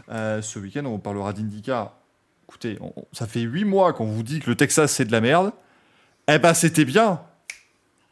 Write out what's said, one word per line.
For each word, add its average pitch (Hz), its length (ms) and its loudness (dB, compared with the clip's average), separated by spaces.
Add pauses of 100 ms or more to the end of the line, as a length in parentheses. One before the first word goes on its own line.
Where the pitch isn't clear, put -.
(100)
euh, 110 300 -4
ce 107 180 -12
week-end. 101 280 -10
On 110 120 -6
parlera 101 340 -6
d'IndyCar. 107 600 -8 (560)
Écoutez, - 320 -10
on, - 160 -16
on, - 160 -18
ça 117 140 -10
fait 117 160 -6
huit 131 220 -4
mois 190 280 4
qu'on 113 140 -4
vous 110 160 -4
dit 139 180 -6
que 123 80 -8
le 120 80 2
Texas, 147 360 4
c'est 135 120 0
de 110 80 -4
la 113 80 4
merde. 170 320 2 (760)
Eh 156 100 6
ben, 165 160 6
c'était 156 320 4
bien. 185 340 2 (920)